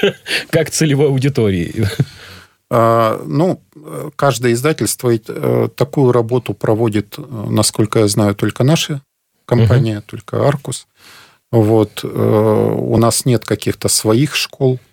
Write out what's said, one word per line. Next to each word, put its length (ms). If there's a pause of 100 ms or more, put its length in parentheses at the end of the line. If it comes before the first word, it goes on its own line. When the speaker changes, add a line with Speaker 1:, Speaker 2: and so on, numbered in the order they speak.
(220)
Speaker 1:
<laughs> 280
как 200
целевой 380
аудитории. 800 (880)
Speaker 2:
А, 520
ну, 340 (160)
э, 400
каждое 380
издательство, 580
э, 640
такую 360
работу 420
проводит, 640
э, 40 (280)
насколько 480
я 100
знаю, 260
только 300
наша 380 (420)
компания, 520
Speaker 1:
Мгм. 100
Speaker 2:
только 420
Аркус. 380 (640)
Вот, 520
э, 40 (720)
у 180
нас 300
нет 180
каких-то 440
своих 460
школ. 440 (140)